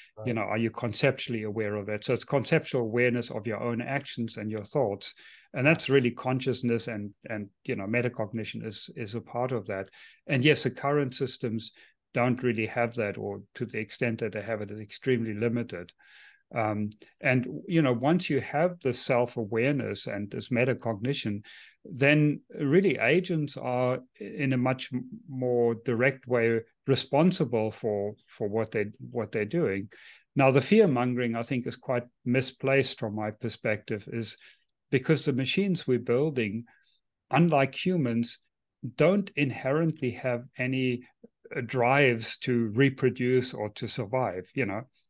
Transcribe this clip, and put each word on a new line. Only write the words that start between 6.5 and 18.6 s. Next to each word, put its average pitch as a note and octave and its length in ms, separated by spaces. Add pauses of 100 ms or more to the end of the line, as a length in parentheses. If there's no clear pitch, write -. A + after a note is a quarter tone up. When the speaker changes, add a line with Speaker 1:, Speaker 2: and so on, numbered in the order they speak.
Speaker 1:
and, G#2 260 (140)
and, G#2 200 (160)
you B2+ 100
know, G2 120
metacognition A2+ 800
is, - 300
is A2 180
a A2+ 60
part B2 300
of A2 160
that. F#2+ 220 (380)
And C3 180
yes, D3 200
the B2 60
current C#3 440
systems A#2+ 580 (400)
don't B2 300
really A2+ 240
have A#2 300
that, G#2 200
or G2+ 260 (120)
to B2 100
the A2 140
extent A2+ 400
that A2 140
they G#2+ 100
have G#2+ 180
it G#2 100
is G#2+ 80
extremely A2+ 540
limited. A2+ 580 (640)
Um, G#2+ 360 (300)
and, B2+ 260 (200)
you E3 160
know, C3 100
once D3 360
you C#3 120
have F3 400